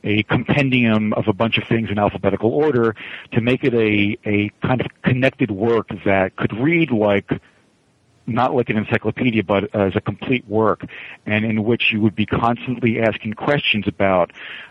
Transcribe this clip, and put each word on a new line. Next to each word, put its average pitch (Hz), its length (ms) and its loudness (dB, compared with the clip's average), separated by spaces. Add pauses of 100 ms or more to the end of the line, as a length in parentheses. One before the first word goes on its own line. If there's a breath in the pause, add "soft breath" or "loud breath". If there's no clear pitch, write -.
a 104 200 2
compendium 120 880 2
of 113 140 -2
a 107 60 0
bunch 113 240 0
of 107 100 -4
things 113 220 0
in 101 80 -2
alphabetical 98 540 0
order, 127 440 2 (360 loud breath)
to 117 100 0
make 123 220 0
it 127 100 0
a, 107 460 2 (100)
a 104 220 0 (100)
kind 127 200 0
of - 60 -4 (140)
connected 127 480 0
work 107 380 0 (180)
that 95 300 2
could - 200 -4
read 156 360 0
like, 104 360 2 (1000 soft breath)
not 120 300 0
like 120 140 0
an 107 80 0
encyclopedia, 110 680 0
but 98 320 0
as 98 220 0
a - 40 2
complete - 460 -4
work, 104 380 0 (400 loud breath)
and 107 180 0
in 110 220 -2
which 117 260 2
you 110 80 0
would 107 160 2
be 104 100 0
constantly 117 760 -2
asking 110 320 -2
questions 143 520 -2
about, 95 460 2 (400 loud breath)